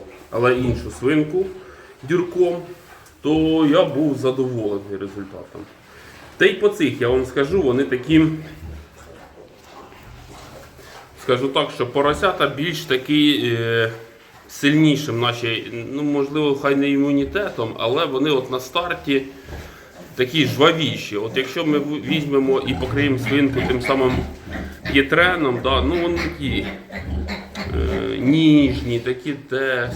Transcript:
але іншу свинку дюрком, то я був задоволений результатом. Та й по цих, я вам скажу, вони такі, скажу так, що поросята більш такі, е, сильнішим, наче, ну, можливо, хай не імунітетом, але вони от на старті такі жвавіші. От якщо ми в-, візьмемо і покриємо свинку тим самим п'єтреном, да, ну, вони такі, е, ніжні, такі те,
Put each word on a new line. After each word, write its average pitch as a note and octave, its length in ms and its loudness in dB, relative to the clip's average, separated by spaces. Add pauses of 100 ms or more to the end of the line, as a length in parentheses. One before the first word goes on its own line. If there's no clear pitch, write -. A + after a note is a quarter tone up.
(300)
але B2 280 2
іншу A#2 320 -2
свинку D3+ 560 0 (560)
дюрком, F3 600 0 (600)
то D#3+ 440 4
я E3 180 6
був C#3+ 340 0
задоволений A2+ 840 -2
результатом. F#2 600 -12 (760)
Та F3 100 4
й G#3+ 80 4
по G3+ 140 2
цих, C3 320 0
я A#2 80 2
вам C3 180 2
скажу, D3 360 0
вони C3+ 220 2
такі, C3+ 420 4 (3000)
скажу C3+ 260 0
так, C#3+ 260 -2
що C3 120 -4
поросята D3+ 600 0
більш D3+ 340 -4
такі, C#3 800 2
е, A2+ 320 0 (580)
сильнішим, C#3+ 720 2
наче, A#2+ 420 -2 (300)
ну, C#3 100 -4
можливо, C#3+ 520 0
хай C#3 220 0
не C#3 140 2
імунітетом, C#3 880 0
але C3+ 280 0
вони C#3 240 0
от B2+ 200 0
на B2+ 100 -4
старті D#3 640 -2 (920)
такі B2+ 320 0
жвавіші. C3 680 0
От A2 200 -4
якщо C3 300 -2
ми D3+ 120 2
в-, D3 220 -4
візьмемо C#3 600 2
і B2+ 140 -2
покриємо C3+ 440 0
свинку C3+ 500 2
тим B2+ 140 0
самим C3+ 300 2 (800)
п'єтреном, D3 720 2
да, C3 200 2
ну, E3+ 200 0
вони E3+ 160 -2
такі, B2+ 480 -4 (1080)
е, A2 440 -2
ніжні, C3+ 800 4
такі B2+ 340 -4
те, C3 640 -2